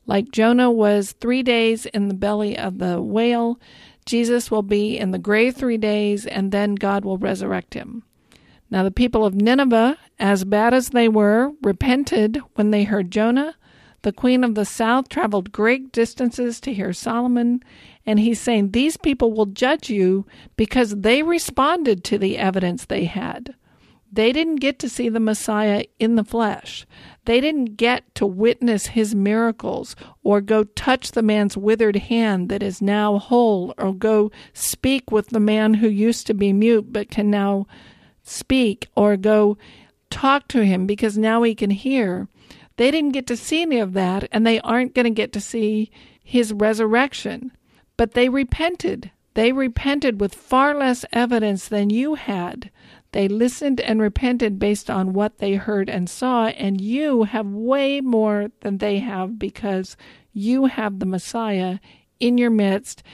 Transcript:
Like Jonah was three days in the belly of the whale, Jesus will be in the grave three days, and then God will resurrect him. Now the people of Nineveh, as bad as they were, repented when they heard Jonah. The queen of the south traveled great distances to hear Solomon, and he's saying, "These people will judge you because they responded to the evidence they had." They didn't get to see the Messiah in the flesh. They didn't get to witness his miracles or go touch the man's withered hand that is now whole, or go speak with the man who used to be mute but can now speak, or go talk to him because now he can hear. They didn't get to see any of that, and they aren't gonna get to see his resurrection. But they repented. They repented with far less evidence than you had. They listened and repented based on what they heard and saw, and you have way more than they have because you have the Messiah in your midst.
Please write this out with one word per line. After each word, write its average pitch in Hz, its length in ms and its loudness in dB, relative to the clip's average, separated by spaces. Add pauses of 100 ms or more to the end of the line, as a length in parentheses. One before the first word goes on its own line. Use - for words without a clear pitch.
Like 202 260 -2
Jonah 240 380 4
was 208 420 2
three 247 300 -2
days 226 440 2
in 202 220 -2
the 202 60 -4
belly 208 420 -2
of 190 220 -8
the 180 240 -2
whale, 233 580 0 (440)
Jesus 233 480 0
will 214 100 2
be 208 340 0
in 190 140 -4
the 185 80 -4
grave 220 380 0
three 233 220 -2
days, 208 480 0
and 196 260 -4
then 202 240 0
God 202 280 -2
will 190 140 -4
resurrect 190 560 -6
him. - 300 -12 (640)
Now 185 140 0
the 190 80 0
people 233 320 2
of 190 100 0
Nineveh, 240 640 4 (200)
as 196 260 2
bad 214 300 4
as 254 160 0
they 233 180 4
were, 214 520 4
repented 262 800 0 (140)
when 214 160 2
they 208 140 2
heard 202 260 -2
Jonah. 240 460 0 (460)
The 202 100 -2
queen 254 320 2
of 233 100 0
the 208 100 0
south 233 440 0
traveled 208 420 -2
great 254 400 0
distances 233 680 -2
to 269 120 -8
hear 185 200 -4
Solomon, 240 720 0 (400)
and 214 160 4
he's 226 180 2
saying, 208 320 0
"These 262 260 0
people 254 360 0
will 214 140 2
judge 254 440 -2
you 196 340 2 (320)
because 214 440 0
they 240 240 2
responded 294 800 0
to 202 120 -2
the 196 220 -2
evidence 185 460 -2
they 196 220 -4
had." - 500 -8 (560)
They 220 180 2
didn't 311 260 0
get 269 220 -2
to 247 100 -8
see 240 200 -4
the 220 100 -2
Messiah 214 640 0 (140)
in 226 160 2
the 214 100 2
flesh. 214 640 -4 (380)
They 233 160 4
didn't 269 360 -2
get - 380 0
to 208 100 -2
witness 214 640 0
his 220 300 0
miracles 220 800 -2 (260)
or 202 180 4
go 214 220 2
touch - 480 -2
the 233 120 -2
man's 208 340 2
withered 214 400 2
hand 196 520 0
that 202 140 -4
is 190 180 -6
now 208 380 2
whole, 214 580 0
or 190 160 -2
go 214 380 2 (240)
speak - 560 -2
with 214 200 0
the 220 100 0
man 214 340 4
who 220 140 2
used 214 400 0
to 220 60 0
be 202 180 0
mute 214 400 2
but 208 180 -6
can 208 180 -2
now 202 380 0 (560)
speak, - 720 -2
or 208 220 4
go 208 420 2 (500)
talk 269 400 0
to 226 160 2
him 185 220 2
because 208 320 -2
now 220 240 2
he 226 140 2
can 202 140 0
hear. 196 580 -2 (480)
They 247 140 4
didn't 294 220 0
get 262 140 -4
to 240 100 -4
see 320 260 -2
any 294 180 0
of 190 140 -2
that, 190 360 -2
and 226 160 2
they 226 140 2
aren't 247 340 -2
gonna 240 160 2
get 208 220 -2
to 208 80 -6
see 214 500 -2 (320)
his 233 300 0
resurrection. 220 960 0 (460)
But 233 160 0
they 247 160 4
repented. 269 840 -4 (240)
They 226 180 2
repented 269 680 -2
with 202 140 -4
far 277 400 0
less 262 380 -2
evidence 226 560 0
than 208 220 0
you 269 240 0
had. 190 560 -8 (420)
They 196 160 0
listened 247 520 0
and 220 180 -2
repented 220 600 0
based 208 320 -2
on 190 240 -2
what 208 240 -2
they 196 160 -2
heard 196 340 -2
and 180 220 -4
saw, 240 380 0
and 196 300 -4
you 247 460 0
have 214 220 -4
way 269 560 -2
more 214 480 0 (100)
than 202 160 -4
they 202 220 -2
have 202 400 -6
because 196 580 -6 (380)
you 247 320 0
have 208 320 -4
the 196 80 -4
Messiah 190 720 -4 (420)
in 247 160 2
your 240 140 4
midst. 208 520 0 (120)